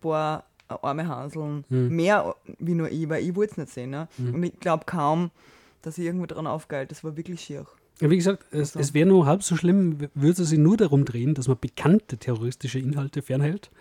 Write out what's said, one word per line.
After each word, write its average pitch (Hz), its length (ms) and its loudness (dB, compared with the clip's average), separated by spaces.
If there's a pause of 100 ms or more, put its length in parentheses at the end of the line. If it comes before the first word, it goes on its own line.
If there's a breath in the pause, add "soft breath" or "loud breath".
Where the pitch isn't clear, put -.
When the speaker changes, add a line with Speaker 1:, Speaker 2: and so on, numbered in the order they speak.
Speaker 1:
paar 156 440 -2 (240)
arme 151 380 -6
Hanseln 147 640 -8
Speaker 2:
Hm. 127 260 0
Speaker 1:
mehr 165 400 0 (240)
wie 170 160 -4
nur 160 160 -2
ich, 156 200 -6
weil 156 180 -4
ich 180 60 -4
wollt's 208 240 -4
nicht 143 120 -10
sehen, 127 220 -12
ja. 156 240 -10
Speaker 2:
Hm. 123 200 -6
Speaker 1:
Und 170 60 -4
ich 175 160 -6
glaub 165 280 -4
kaum, 165 440 0 (520 soft breath)
dass 160 160 -12
ich 175 80 -6
irgendwo 175 200 -4
dran 160 200 -8
aufgeilt. 143 440 -6
Das 147 140 -16
war 156 140 -8
wirklich 170 240 -10
schier. 143 240 -14 (340)
Speaker 2:
Ja, 151 80 4
wie 185 80 6
gesagt, 190 360 0
es, 151 240 -2
Speaker 1:
Also - 40 -8
Speaker 2:
es 139 140 -2
wär 151 100 6
nur 185 220 8
halb 180 160 2
so - 140 0
schlimm, 175 440 2
w-, 143 140 -6
würde 170 320 4
sie 156 100 2
nur 165 220 6
darum 143 260 4
drehen, 127 300 -2
dass 131 140 -4
man 131 120 2
bekannte - 560 2
terroristische 120 640 -4
Inhalte 139 420 -4
fernhält. 143 500 -2 (100)